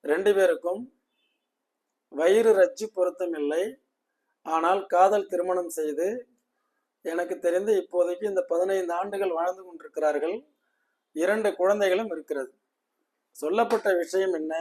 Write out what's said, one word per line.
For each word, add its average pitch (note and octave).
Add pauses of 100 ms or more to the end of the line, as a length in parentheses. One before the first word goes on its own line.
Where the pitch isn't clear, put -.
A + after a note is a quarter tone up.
ரெண்டு F3
பேருக்கும் F#3 (1300)
வயிறு G3+
ரஜ்ஜு F#3+ (100)
பொருத்தம் F3+
இல்லை, D3+ (800)
ஆனால் E3
காதல் G3
திருமணம் F3+
செய்து, D#3 (960)
எனக்கு E3+
தெரிந்து F#3
இப்போதைக்கு F3+
இந்த F#3
பதினைந்து F#3
ஆண்டுகள் G3
வாழ்ந்து F#3
கொண்டிருக்கிறார்கள். D#3 (800)
இரண்டு G3+
குழந்தைகளும் G3+
இருக்கிறது. D3 (840)
சொல்லப்பட்ட G#3+
விஷயம் F#3
என்ன? D#3